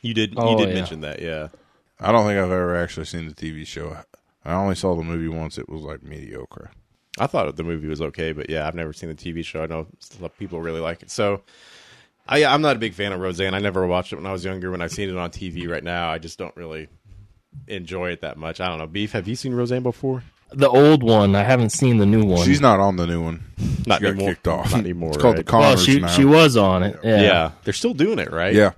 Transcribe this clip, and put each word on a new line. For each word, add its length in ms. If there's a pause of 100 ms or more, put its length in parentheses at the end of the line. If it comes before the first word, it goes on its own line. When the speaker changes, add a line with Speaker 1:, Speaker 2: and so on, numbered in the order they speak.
Speaker 1:
You 120
did, 180
you 80
Speaker 2:
Oh, 180
Speaker 1:
did 120
Speaker 2:
yeah. 60
Speaker 1:
mention 260
that, 200
yeah. 280 (500)
Speaker 3:
I 140
don't 120
think 140
I've 120
ever 240
actually 300
seen 220
the 80
T 160
V 140
show. 320 (480)
I 80
only 220
saw 200
the 80
movie 240
once. 300
It 100
was, 140
like, 200
mediocre. 720 (480)
Speaker 1:
I 80
thought 300
the 60
movie 260
was 120
okay, 300
but 180
yeah, 180
I've 80
never 180
seen 160
the 60
T 180
V 100
show. 200
I 40
know 200 (120)
some 300 (100)
people 220
really 180
like 240
it. 80
So, 300 (840)
I, 180
I'm 160
not 160
a 20
big 140
fan 180
of 80
Roseanne. 340
I 60
never 260
watched 280
it 20
when 100
I 60
was 140
younger. 260
When 100
I've 120
seen 160
it 80
on 120
T 200
V 180
right 160
now, 260
I 80
just 220
don't 160
really 320 (800)
enjoy 440
it 100
that 160
much. 240
I 80
don't 80
know. 100
Beef, 240
have 160
you 80
seen 180
Roseanne 300
before? 400 (300)
Speaker 2:
The 160
old 340
one. 320
I 80
haven't 280
seen 260
the 80
new 180
one. 220
Speaker 3:
She's 160
not 180
on 160
the 120
new 160
one. 200 (440)
Speaker 1:
Not 120
Speaker 3:
She 40
got 100
Speaker 1:
anymore. 160
Speaker 3:
kicked 180
off. 240
Speaker 1:
Not 100
anymore, 280
Speaker 3:
It's 80
called 180
Speaker 1:
right? 100
Speaker 3:
The 60
Conners 240
Speaker 2:
Well, 100
she, 140
Speaker 3:
now. 80
Speaker 2:
she 180
was 300
on 280
it. 200
Yeah. 180
Speaker 1:
Yeah. 300 (140)
They're 80
still 220
doing 240
it, 120
right? 220
Speaker 3:
Yeah. 240